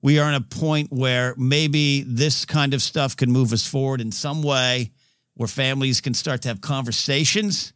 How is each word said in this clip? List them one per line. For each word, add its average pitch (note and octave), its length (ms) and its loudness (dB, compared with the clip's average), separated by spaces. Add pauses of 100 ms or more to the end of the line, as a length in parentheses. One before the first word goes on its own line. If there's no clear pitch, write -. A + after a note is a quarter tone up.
we C#3+ 160 6
are D3 100 2
in D3 60 0
a C3+ 60 0
point D3+ 520 -2
where B2+ 460 0
maybe C#3+ 640 2
this C3+ 420 0
kind C#3+ 300 0
of B2+ 80 0
stuff C#3 340 -2
can B2 160 2
move B2 200 2
us A2+ 140 0
forward C3+ 340 -2
in A2 120 -6
some D3+ 300 -6
way, B2+ 500 0 (420)
where A#2 140 -4
families C3+ 520 0
can C3 120 -4
start B2+ 300 -4
to B2+ 60 -4
have G#2 120 -6
conversations. C#3+ 1160 -2